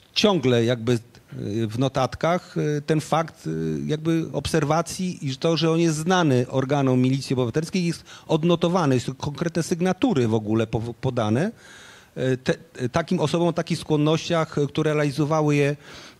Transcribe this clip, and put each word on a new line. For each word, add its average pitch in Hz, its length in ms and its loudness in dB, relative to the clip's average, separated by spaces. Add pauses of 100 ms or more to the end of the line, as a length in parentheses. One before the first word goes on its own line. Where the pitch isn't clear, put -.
(140)
ciągle 131 520 4
jakby, 120 280 0
y, 113 760 -6
w 110 120 -6
notatkach, 139 800 -2
y, 151 280 -2
ten 156 160 2
fakt, 156 460 -2
y, 160 380 -4
jakby 156 480 -2
obserwacji 160 960 -2
i 131 80 -8
to, 165 200 0
że 165 140 2
on 165 80 2
jest 165 180 2
znany 160 520 4
organom 131 520 2
Milicji 131 320 0
Obywatelskiej, 151 520 0
jest 165 180 -4 (240)
odnotowany, 165 720 2
są 131 140 -6
konkretne 156 500 -4
sygnatury 180 640 0
w 107 60 0
ogóle 110 340 0
po-, 117 340 -4
podane. 123 500 0 (640)
E, 131 220 -2
te, 143 160 -2 (360)
takim 165 300 0
osobom 165 280 0
o 165 60 0
takich 165 260 -4
skłonnościach, 156 800 0
e, 147 100 0
które 151 260 -2
realizowały 147 600 0
je, 143 200 2 (440)